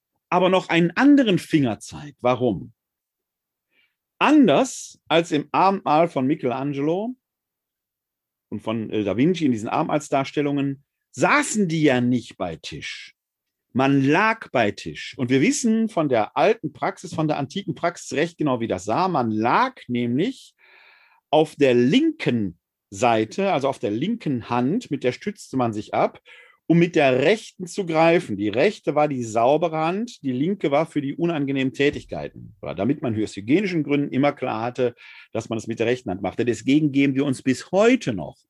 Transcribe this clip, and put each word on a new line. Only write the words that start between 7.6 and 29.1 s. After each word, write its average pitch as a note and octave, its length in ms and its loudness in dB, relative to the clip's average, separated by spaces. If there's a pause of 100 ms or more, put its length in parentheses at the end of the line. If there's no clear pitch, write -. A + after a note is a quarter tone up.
und G#2 120 -10
von, A2+ 280 -6
äh, G#2+ 140 -2
Da G2 140 -2
Vinci E3 280 2
in B2+ 60 2
diesen A2 160 -4
Abendmahlsdarstellungen C#3+ 1160 -4 (260)
saßen G#3+ 560 0
die D#3+ 160 0
ja C3 160 4
nicht B2 380 -2
bei F2 180 -6
Tisch. - 600 -14 (580)
Man C3+ 320 2
lag G#3+ 460 0
bei G#2+ 200 2
Tisch. - 460 -12
Und A#2+ 120 -4
wir C3+ 120 4
wissen A3+ 480 0
von D#3 180 -2
der A2+ 300 0
alten E3 340 2
Praxis, - 420 -8
von D#3 140 -2
der D3+ 100 -2
antiken D#3 380 -6
Praxis - 380 -6
recht D#3+ 240 -2
genau, C3 240 -2
wie A2+ 60 -2
das F#2 180 -4
sah. D3+ 240 0
Man B2+ 200 0
lag C#3 580 0
nämlich B2 680 -4 (760)
auf D#3 260 2
der C3 160 4
linken B2 840 2 (340)
Seite, A#2 600 0
also C#3 160 0
auf C3+ 120 -4
der G#2+ 120 -4
linken C#3 580 -4
Hand, B2+ 400 -2
mit C#3 140 -6
der B2 80 2
stützte - 460 -10
man A#2+ 160 0
sich G#2 200 -8
ab, D#3 280 -2 (440)
um E3 140 4
mit E3+ 160 2
der C3 280 4
rechten F#3 440 -2
zu G3 180 -6
greifen. E3 520 2
Die G#2 100 -2
rechte D3 480 0
war D3+ 140 2
die B2+ 160 -6